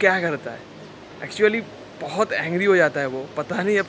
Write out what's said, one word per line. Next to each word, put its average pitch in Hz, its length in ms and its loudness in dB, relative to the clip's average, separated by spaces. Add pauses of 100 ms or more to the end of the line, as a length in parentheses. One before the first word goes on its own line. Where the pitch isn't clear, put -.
क्या 190 200 4
करता 147 300 -4
है। 113 80 -14 (680)
Actually 214 340 2 (380)
बहुत 160 320 -2
एंग्री 165 320 0
हो 196 120 6
जाता 151 240 4
है 139 60 -2
वो, 131 300 -6
पता 175 260 -4
नहीं 202 160 2
अब 185 100 0